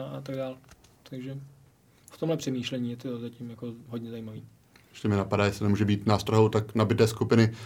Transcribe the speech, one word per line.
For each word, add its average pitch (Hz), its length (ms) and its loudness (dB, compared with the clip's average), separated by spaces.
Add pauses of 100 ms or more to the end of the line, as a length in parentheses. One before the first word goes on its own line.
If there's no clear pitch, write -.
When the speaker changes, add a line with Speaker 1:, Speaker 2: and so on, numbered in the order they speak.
Speaker 1:
a 139 180 -10
tak 139 160 -10
dál. 131 200 -8 (540)
Takže 135 260 -10 (760)
v - 60 -20
tomhle 160 180 0
přemýšlení 123 540 -4
je 117 60 -8
to 120 220 -8
zatím 117 320 -12
jako 117 220 -10 (160)
hodně 117 220 -10
zajímavý. 110 320 -12 (480)
Speaker 2:
Ještě - 180 -2
mi 101 80 4
napadá, 98 280 2
jestli 101 200 0
nemůže 101 200 2
být 101 220 2
nástrahou 110 420 4
tak 110 260 -2
nabité 110 320 4
skupiny, 113 460 4 (140)